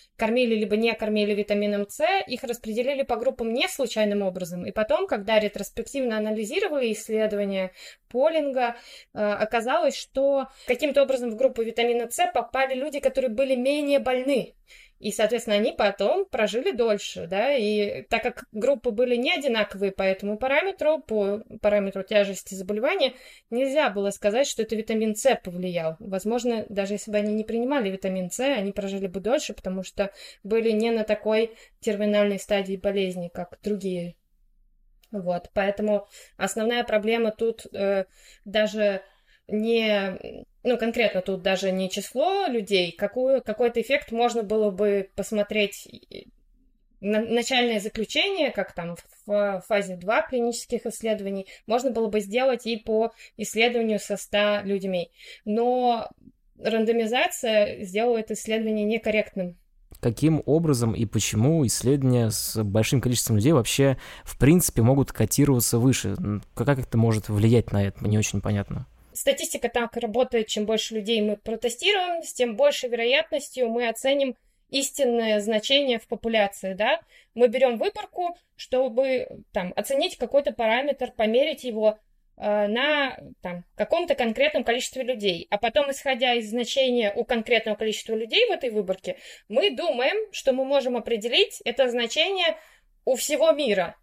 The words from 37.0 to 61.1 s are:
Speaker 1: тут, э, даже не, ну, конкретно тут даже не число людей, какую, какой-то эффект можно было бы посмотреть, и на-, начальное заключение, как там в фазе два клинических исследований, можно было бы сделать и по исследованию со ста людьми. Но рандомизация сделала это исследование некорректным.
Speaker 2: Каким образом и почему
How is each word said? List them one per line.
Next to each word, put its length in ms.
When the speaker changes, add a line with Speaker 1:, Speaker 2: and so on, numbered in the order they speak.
Speaker 1:
тут, 420
э, 320
даже 560
не, 960
ну, 120
конкретно 460
тут 200
даже 280
не 180
число 580
людей, 460
какую, 500
какой-то 380
эффект 300
можно 320
было 280
бы 440
посмотреть, 720
и 400
на-, 200
начальное 580
заключение, 720
как 240
там 220
в 420
фазе 300
два 260
клинических 640
исследований, 600
можно 240
было 180
бы 120
сделать 460
и 100
по 360
исследованию 640
со 160
ста 460
людьми. 500
Но 640
рандомизация 1300
сделала 340
это 160
исследование 500
некорректным. 720
Speaker 2:
Каким 440
образом 480
и 140
почему 600